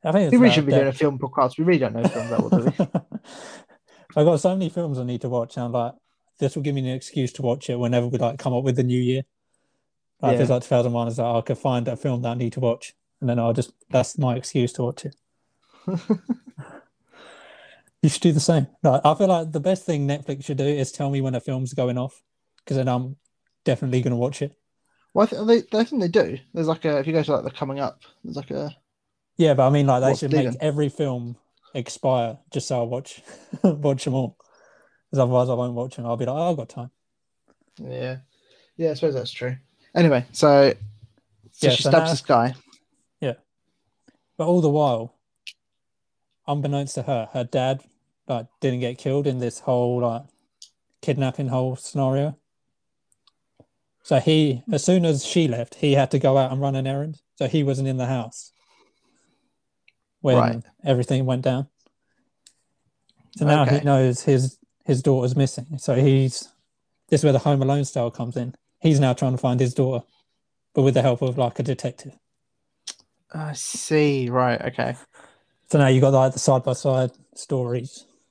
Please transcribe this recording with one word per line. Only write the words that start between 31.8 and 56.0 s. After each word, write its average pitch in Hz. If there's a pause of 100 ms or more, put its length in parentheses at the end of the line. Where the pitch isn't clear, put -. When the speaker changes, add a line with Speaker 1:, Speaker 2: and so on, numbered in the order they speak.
Speaker 1:
just -
so 127
I 120
watch, 123 (220)
<laughs> -
watch 147
them 131
all. 131 (760)
'Cause 139
otherwise 123
I 127
won't 123
watch 120
them. 120
I'll 117
be 117
like, 127
"Oh, 170
I've 160
got 117
time." 123 (920)
Speaker 2:
Yeah. 127 (600)
Yeah, 160
I -
suppose 147
that's 120
true. 127 (380)
Anyway, 151
so, 139 (800)
so -
Speaker 1:
Yeah, 127
Speaker 2:
she 113
Speaker 1:
so 151
Speaker 2:
stabs 160
Speaker 1:
now 165
Speaker 2:
this 143
guy. 123 (640)
Speaker 1:
Yeah. 131 (1040)
But 160
all 175
the 156
while, 135 (1300)
unbeknownst 143
to 131
her, 117
her 127
dad, 131 (460)
like, 117 (140)
didn't 127
get 123
killed 139
in 131
this 120
whole, 123
like, 117 (800)
kidnapping 135
whole 127
scenario. 139 (1700)
So 139
he, 151
as 151
soon 180
as 147
she 165
left, 120
he 147
had 135